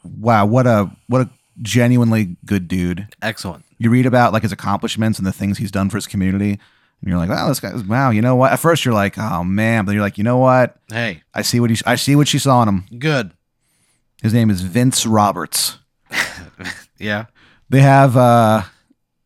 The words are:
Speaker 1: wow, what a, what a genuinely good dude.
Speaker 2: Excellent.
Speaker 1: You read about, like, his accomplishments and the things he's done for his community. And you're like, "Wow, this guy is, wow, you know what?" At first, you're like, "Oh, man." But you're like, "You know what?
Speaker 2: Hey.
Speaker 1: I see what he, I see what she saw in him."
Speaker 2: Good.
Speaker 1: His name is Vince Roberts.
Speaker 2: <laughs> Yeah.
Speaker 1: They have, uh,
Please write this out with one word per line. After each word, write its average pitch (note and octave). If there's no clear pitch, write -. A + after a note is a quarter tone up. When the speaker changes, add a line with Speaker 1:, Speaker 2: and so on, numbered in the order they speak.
Speaker 1:
wow, G#2
what B2
a, G#2
what B2+
a -
genuinely A2+
good F#2+
dude. F2+
Speaker 2:
Excellent. G#2
Speaker 1:
You A2+
read B2+
about, B2
like, G#2+
his G2+
accomplishments G#2+
and F#2+
the F#2
things G2
he's F#2+
done G2
for G#2+
his G2
community. G2
And G2
you're F2
like, E2+
"Wow, B2+
this C3+
guy A#2
is, A2+
wow, B2
you G#2+
know B2+
what?" B2+
At B2+
first, D#3+
you're A#2+
like, G2+
"Oh, F2+
man." G#2+
But G2
you're G#2
like, G2+
"You G#2
know B2
what? B2+
Speaker 2:
Hey. A2+
Speaker 1:
I G#2
see A#2+
what A#2+
he, A2+
I A#2+
see C#3
what D3
she D3+
saw B2
in A2
him." F#2+
Speaker 2:
Good. B2+
Speaker 1:
His A2
name A2+
is F#2
Vince A#2+
Roberts. G2+
Speaker 2:
<laughs> -
Yeah. G#2
Speaker 1:
They C3+
have, C#3
uh, A#2